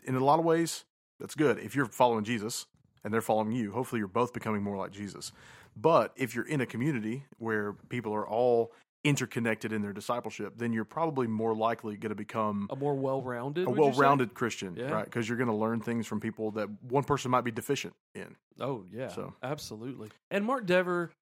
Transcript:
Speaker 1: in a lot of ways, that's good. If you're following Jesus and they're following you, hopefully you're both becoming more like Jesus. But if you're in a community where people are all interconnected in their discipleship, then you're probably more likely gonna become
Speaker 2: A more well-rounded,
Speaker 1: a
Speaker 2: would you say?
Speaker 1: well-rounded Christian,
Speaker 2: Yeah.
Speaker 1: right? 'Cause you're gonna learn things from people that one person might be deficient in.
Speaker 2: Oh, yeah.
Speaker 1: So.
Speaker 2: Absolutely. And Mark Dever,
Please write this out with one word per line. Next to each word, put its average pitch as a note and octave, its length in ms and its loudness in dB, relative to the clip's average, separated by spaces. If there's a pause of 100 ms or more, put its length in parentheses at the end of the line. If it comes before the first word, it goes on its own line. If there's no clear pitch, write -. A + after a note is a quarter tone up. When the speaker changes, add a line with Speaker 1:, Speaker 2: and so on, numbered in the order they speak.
Speaker 1:
in C3 120 -2
a C3 80 2
lot D3 140 8
of E3 60 2
ways, E3 400 2 (340)
that's - 160 -12
good. C3+ 240 4
If G#2 160 -8
you're C3+ 120 2
following A#2 380 4
Jesus A2+ 420 -4 (360)
and G#2+ 100 -6
they're A2+ 80 4
following G#2+ 320 2
you, A2 200 -2
hopefully B2 260 -2
you're G#2 100 -2
both A#2+ 240 0
becoming G#2+ 300 -2
more G2+ 140 -4
like F#2 160 -6
Jesus. G2 400 -10 (440)
But B2+ 400 6
if A#2 180 -2
you're A#2 120 -2
in D3 140 0
a A#2+ 60 0
community B2 580 -2 (140)
where G#2+ 340 -2 (160)
people A2 260 -4
are G#2+ 120 -2
all A#2 460 4 (320)
interconnected A#2 640 0
in G#2+ 120 -2
their G2+ 100 -6
discipleship, G#2 640 -6
then A#2 160 -2
you're A2 140 -2
probably D3+ 400 0
more A2+ 280 0
likely A2 420 0
gonna G#2+ 180 -6
become G#2 560 -2
Speaker 2:
A C#3 60 -6
more C#3 180 -2
well-rounded, C3+ 720 -2
Speaker 1:
a - 40 0
Speaker 2:
would B2 80 0
you D3+ 60 8
say? C#3 60 8
Speaker 1:
well-rounded C#3 440 6
Christian, G2 420 -2
Speaker 2:
Yeah. B2 140 -4
Speaker 1:
right? G#2+ 200 -4
'Cause A#2 180 -2
you're A#2+ 80 0
gonna A#2+ 180 2
learn A2 260 2
things A#2 260 -2
from G#2+ 140 -4
people A2 320 -4
that G#2 160 -2 (140)
one C3 220 2
person C3 260 0
might B2 120 4
be A#2+ 80 -2
deficient A2+ 440 -4 (200)
in. F2+ 200 -12 (240)
Speaker 2:
Oh, A#2 320 -6
yeah. A#2 180 -8
Speaker 1:
So. F#2 340 -10
Speaker 2:
Absolutely. A#2+ 680 -8 (220)
And G3+ 160 0
Mark B3+ 180 -2
Dever, F3+ 480 2 (260)